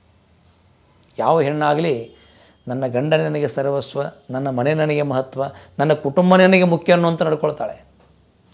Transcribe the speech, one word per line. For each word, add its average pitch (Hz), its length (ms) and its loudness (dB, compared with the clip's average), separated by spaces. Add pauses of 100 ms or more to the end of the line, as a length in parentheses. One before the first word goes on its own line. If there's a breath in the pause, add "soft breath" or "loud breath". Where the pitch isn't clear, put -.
(1200)
ಯಾವ 147 220 2
ಹೆಣ್ಣಾಗಲಿ 147 680 -2 (560 soft breath)
"ನನ್ನ 131 200 -6
ಗಂಡ 131 260 -2
ನನಗೆ 151 340 -2
ಸರ್ವಸ್ವ, 139 560 -4 (260)
ನನ್ನ 135 200 -4
ಮನೆ 131 240 -2
ನನಗೆ 151 280 0
ಮಹತ್ವ, 135 440 -4 (340 loud breath)
ನನ್ನ 151 140 2
ಕುಟುಂಬ 180 420 2
ನನಗೆ 185 280 6
ಮುಖ್ಯ" 170 300 2
ಅನ್ನುವಂಥ 170 280 2
ನಡ್ಕೊಳ್ತಾಳೆ. 151 640 -4 (680)